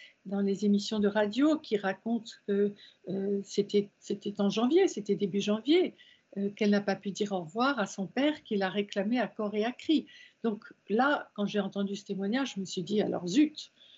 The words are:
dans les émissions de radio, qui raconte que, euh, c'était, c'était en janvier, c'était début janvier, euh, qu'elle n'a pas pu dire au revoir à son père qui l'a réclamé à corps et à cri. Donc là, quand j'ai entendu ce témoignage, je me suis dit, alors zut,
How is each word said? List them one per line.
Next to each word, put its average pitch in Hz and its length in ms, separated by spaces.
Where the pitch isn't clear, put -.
dans 196 160
les 196 240
émissions 202 340
de 202 80
radio, 214 520
qui - 180
raconte 208 680
que, 202 260
euh, 196 340
c'était, 202 460
c'était 202 420
en 202 80
janvier, 254 380
c'était 208 260
début 202 260
janvier, 226 540
euh, 202 180
qu'elle 208 160
n'a 202 100
pas 202 140
pu 196 160
dire 202 200
au 185 100
revoir 240 360
à 202 80
son 190 220
père 294 340
qui - 140
l'a 190 140
réclamé 208 500
à 208 80
corps 208 260
et 214 120
à 240 60
cri. 285 360
Donc 214 240
là, 262 460
quand 202 100
j'ai 202 140
entendu 196 360
ce 202 100
témoignage, 208 500
je 196 40
me 190 60
suis - 160
dit, 202 220
alors - 240
zut, 285 440